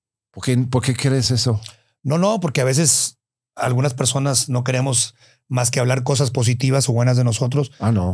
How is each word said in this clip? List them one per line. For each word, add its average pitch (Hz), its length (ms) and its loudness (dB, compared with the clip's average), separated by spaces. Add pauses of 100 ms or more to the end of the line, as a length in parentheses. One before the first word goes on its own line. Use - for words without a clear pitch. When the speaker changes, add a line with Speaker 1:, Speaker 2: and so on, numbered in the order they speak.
(300)
Speaker 1:
¿Por - 140 -14
qué, 127 140 2
por 127 260 0
qué 131 100 0
crees 131 360 0
eso? 117 280 0 (440)
Speaker 2:
No, 143 160 -2
no, 202 200 2
porque 165 220 -2
a 127 40 2
veces 135 520 0 (400)
algunas 127 380 0
personas 135 560 0
no 123 140 0
queremos 131 500 -2 (360)
más 123 200 0
que 131 100 0
hablar 123 220 0
cosas 131 280 0
positivas 131 600 0
o - 20 0
buenas 120 240 2
de 123 80 2
nosotros. 123 540 -2
Speaker 1:
Ah, 107 120 0
no. 92 240 2